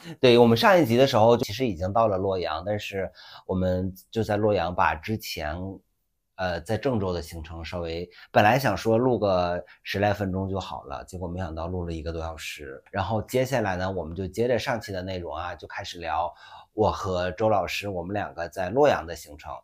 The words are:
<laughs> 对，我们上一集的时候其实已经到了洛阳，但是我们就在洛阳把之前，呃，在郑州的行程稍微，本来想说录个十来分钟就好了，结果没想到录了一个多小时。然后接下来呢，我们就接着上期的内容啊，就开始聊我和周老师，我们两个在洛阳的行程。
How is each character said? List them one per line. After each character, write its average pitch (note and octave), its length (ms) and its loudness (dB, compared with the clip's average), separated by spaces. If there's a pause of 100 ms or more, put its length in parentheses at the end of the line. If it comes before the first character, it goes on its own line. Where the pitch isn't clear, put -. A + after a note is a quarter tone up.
<laughs> E3 180 -16
对， A#2+ 200 8
我 A#2+ 80 10
们 A2+ 100 8
上 G3 240 6
一 D3 60 4
集 A#2 100 2
的 C3 100 8
时 C3 120 4
候 A#2 180 8
其 A2+ 160 -2
实 B2+ 140 -2
已 G#2 80 -2
经 F#2 180 -4
到 A2+ 160 4
了 G2 80 0
洛 F#2+ 220 0
阳， E2 260 -4
但 G#2 140 -2
是 F#2+ 340 -6 (320)
我 F#2+ 100 -2
们 F#2 380 0 (180)
就 A2 140 0
在 G#2 140 0
洛 G#2 160 4
阳 F2 200 0
把 E2+ 200 4
之 G#2 240 -4
前， D2+ 360 -8 (840)
呃， F2+ 260 -4
在 G#2+ 160 -2
郑 B2 200 0
州 F#2+ 140 -2
的 E2+ 80 -2
行 D#2+ 220 -12
程 E2 200 -14
稍 F2 180 -8
微， E2 280 -6 (240)
本 A#2 100 6
来 A2 160 6
想 B2+ 160 0
说 A2+ 220 2
录 B2 220 4
个 F2+ 440 2 (200)
十 - 160 -6
来 G2+ 160 2
分 G2 180 -2
钟 F#2+ 160 -2
就 F#2+ 100 -4
好 D#2 260 -8
了， C2 200 -12
结 - 140 -14
果 F2 100 -6
没 F2 100 -8
想 E2 160 -6
到 D#2+ 120 -6
录 F2+ 200 -6
了 E2+ 60 -6
一 E2 100 -8
个 E2 80 -8
多 E2 120 -6
小 D#2+ 120 -8
时。 C#2+ 560 -12
然 G2 140 -2
后 G#2+ 200 -2
接 B2+ 200 0
下 B2+ 160 -2
来 F#2+ 160 -2
呢， F#2 160 -2
我 F#2 100 -4
们 D#2+ 140 -8
就 F#2+ 100 -4
接 A2 220 -2
着 B2 100 2
上 A#2 220 -4
期 G2+ 120 -12
的 F2+ 100 -8
内 F#2 160 -6
容 D#2+ 180 -8
啊， F2 180 -8
就 - 140 -18
开 G#2 160 -10
始 F2+ 140 -14
聊 E2 340 -2 (400)
我 G#2 180 4
和 F#2 420 -2
周 A2 180 2
老 F#2+ 160 2
师， - 200 -6
我 F#2 160 -6
们 F#2 120 -6
两 F2 180 -4
个 E2 160 -8
在 F2+ 220 -6
洛 C#3 180 6
阳 E2 180 2
的 E2+ 80 -8
行 D2+ 220 -16
程。 D2 160 -14 (120)